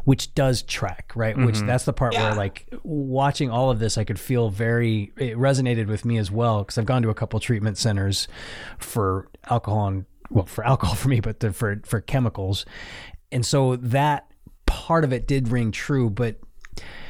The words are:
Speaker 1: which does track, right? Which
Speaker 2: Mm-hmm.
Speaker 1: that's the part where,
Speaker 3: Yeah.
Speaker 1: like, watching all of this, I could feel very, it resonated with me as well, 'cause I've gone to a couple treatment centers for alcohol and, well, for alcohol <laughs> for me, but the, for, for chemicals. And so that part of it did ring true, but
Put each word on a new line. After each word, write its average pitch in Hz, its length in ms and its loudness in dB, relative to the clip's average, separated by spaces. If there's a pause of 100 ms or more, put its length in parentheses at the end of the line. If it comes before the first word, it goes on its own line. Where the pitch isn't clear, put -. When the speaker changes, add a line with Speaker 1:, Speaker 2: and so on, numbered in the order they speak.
Speaker 1:
which - 280 4
does 131 300 2
track, - 520 -6
right? 110 220 -2
Which 120 200 4
Speaker 2:
Mm-hmm. 104 100 0
Speaker 1:
that's 123 180 0
the - 80 0
part 120 220 0
where, 113 140 2
Speaker 3:
Yeah. 107 40 0
Speaker 1:
like, 101 340 -4 (140)
watching 139 680 0
all 127 180 4
of 123 80 2
this, 110 220 0
I 107 40 2
could 101 160 -2
feel 120 300 2
very, 113 680 0
it 120 200 -4
resonated 127 480 2
with 104 200 -2
me 117 120 2
as 101 140 0
well, 110 340 2
'cause - 140 -4
I've 110 80 0
gone 127 160 2
to 113 80 2
a - 20 0
couple 110 260 -2
treatment 107 380 0
centers 98 500 0 (520)
for 95 500 -2 (180)
alcohol 107 420 0
and, 95 160 -4 (260)
well, 98 160 2
for - 180 -8
alcohol 120 300 2
<laughs> - 80 -6
for 135 60 2
me, 127 100 4
but 107 200 -4
the, 107 140 0
for, 104 320 -2
for 110 160 -2
chemicals. 101 640 -2 (680)
And 123 140 0
so 131 300 4
that 135 500 0 (400)
part - 380 2
of 131 100 2
it 120 140 -2
did 139 220 2
ring 120 220 2
true, 131 380 0
but 107 300 -2 (680)